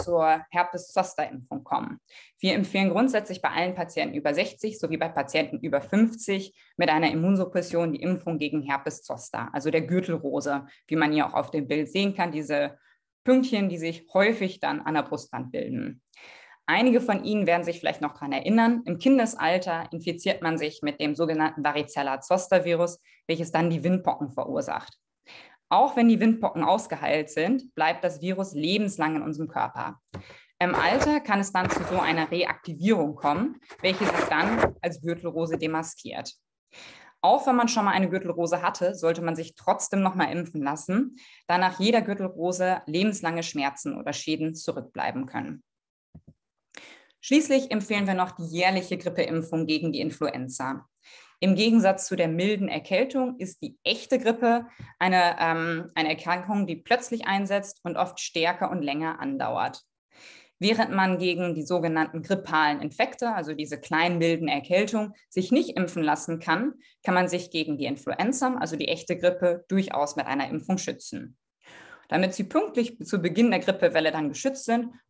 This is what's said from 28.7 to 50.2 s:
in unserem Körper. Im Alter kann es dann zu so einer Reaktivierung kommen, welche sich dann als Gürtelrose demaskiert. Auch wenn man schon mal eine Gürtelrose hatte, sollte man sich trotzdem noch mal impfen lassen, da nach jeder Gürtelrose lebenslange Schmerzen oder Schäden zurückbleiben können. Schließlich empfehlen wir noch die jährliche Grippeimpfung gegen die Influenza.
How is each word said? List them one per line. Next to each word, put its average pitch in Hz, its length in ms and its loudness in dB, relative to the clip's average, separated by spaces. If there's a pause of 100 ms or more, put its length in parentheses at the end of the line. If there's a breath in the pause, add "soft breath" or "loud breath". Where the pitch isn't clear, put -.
in 147 80 -4
unserem 156 260 -6
Körper. - 500 -6 (600 loud breath)
Im 180 160 2
Alter 269 440 2
kann 208 200 2
es 196 120 -2
dann 185 200 0
zu - 140 -2
so 180 140 0
einer 165 300 0
Reaktivierung 170 840 0
kommen, 170 440 0 (220 loud breath)
welche 190 240 0
sich - 240 2
dann 196 540 2
als 170 180 -6
Gürtelrose 165 560 -4
demaskiert. 160 800 -6 (840 loud breath)
Auch 254 260 4
wenn 254 80 4
man 240 120 4
schon 226 160 2
mal 196 100 4
eine 190 160 2
Gürtelrose 170 520 -2
hatte, 180 320 0
sollte 170 300 0
man 165 120 -2
sich 165 200 -12
trotzdem 190 480 0
noch 185 100 2
mal 175 180 0
impfen 165 300 -6
lassen, 180 540 -2 (320 loud breath)
da 175 100 2
nach 180 220 2
jeder 220 240 4
Gürtelrose 185 840 -2
lebenslange 170 560 0
Schmerzen 143 560 -4
oder - 160 -6
Schäden 156 400 -2
zurückbleiben 135 720 -6
können. - 380 -10 (1600 loud breath)
Schließlich 269 500 4
empfehlen 208 340 0
wir 190 80 2
noch 185 200 0
die 170 120 -10
jährliche 180 540 0
Grippeimpfung 165 640 -2
gegen 156 260 0
die 139 100 -4
Influenza. 135 840 -6 (560 loud breath)